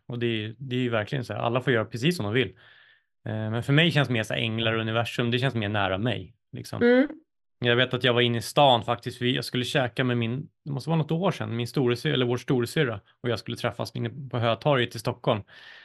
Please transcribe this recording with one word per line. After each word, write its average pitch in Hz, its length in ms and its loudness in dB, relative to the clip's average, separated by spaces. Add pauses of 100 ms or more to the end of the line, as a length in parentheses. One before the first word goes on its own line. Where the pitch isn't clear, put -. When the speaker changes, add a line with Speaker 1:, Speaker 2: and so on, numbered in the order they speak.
Speaker 1:
Och 123 120 -8
det 120 80 -2
är, 110 320 -4
det 127 180 -6
är 127 40 0
ju 123 80 0
verkligen 117 360 -2
så 107 80 -8
här, 104 80 -6
alla 120 200 0
får 135 120 2
göra 113 120 4
precis 131 320 -2
som 107 80 -4
de 101 100 -2
vill. 127 140 2 (800)
Eh, 110 60 -6 (180)
men 117 120 -4
för 139 100 0
mig 160 180 6
känns 139 200 2
mer 113 120 0
så - 120 -6
här 135 60 -2
änglar 113 320 -2
och 113 80 0
universum, 113 500 -2
det 123 80 0
känns 127 160 0
mer 107 140 -2
nära 98 300 0
mig, 104 360 -4 (180)
liksom. - 300 -6
Speaker 2:
Mm. 247 260 6 (500)
Speaker 1:
Jag 120 180 4
vet 127 180 2
att 127 100 0
jag 123 100 6
var 120 60 4
inne 120 180 2
i 110 40 -6
stan 127 420 4
faktiskt, 120 380 -6
vi, 123 120 0
jag 139 100 -4
skulle 123 200 -4
käka 127 400 0
med 123 140 0
min, 117 300 -4 (160)
det 147 80 -8
måste 139 180 -6
vara 165 80 2
något 147 120 0
år 170 200 0
sedan, 110 260 -4
min 120 100 -2
storasyrra, 123 480 0
eller 127 120 2
vår 123 100 0
storasyrra, 120 640 0 (220)
och 123 80 -2
jag 113 80 0
skulle - 180 -8
träffas 117 400 -4
inne 120 140 -4 (200)
på 127 80 -4
Hötorget 117 560 2
i 117 40 -8
Stockholm. 113 440 -2 (420)